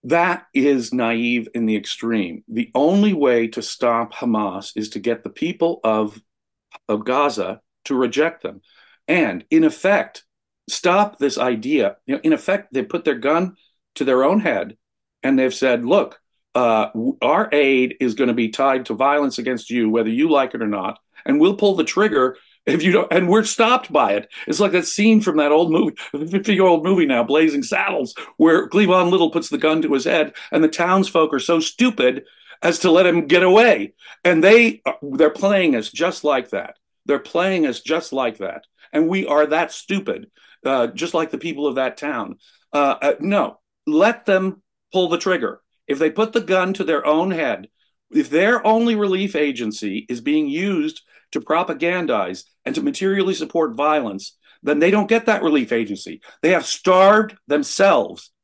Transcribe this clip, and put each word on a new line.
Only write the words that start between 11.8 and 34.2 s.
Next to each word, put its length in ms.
You 100
know, 60
in 120
effect, 400
they 100
put 220
their 100
gun 400
to 80
their 220
own 160
head 340
and 160
they've 140
said, 320
"Look, 340
uh, 340
w-, 340
our 320
aid 480
is 140
gonna 180
be 160
tied 380
to 60
violence 440
against 320
you, 200
whether 200
you 200
like 240
it 80
or 60
not. 320
And 140
we'll 160
pull 220
the 80
trigger 500
if 180
you 80
don't," 180
and 200
we're 160
stopped 480
by 220
it. 120
It's 140
like 140
that 120
scene 360
from 160
that 160
old 180
movie, 240
the 160
fifty-year-old 560
movie 220
now, 180
Blazing 400
Saddles, 500
where 320
Cleavon 420
Little 220
puts 160
the 100
gun 260
to 100
his 100
head 320
and 100
the 60
townsfolk 680
are 60
so 220
stupid 640
as 180
to 120
let 140
him 220
get 160
away. 500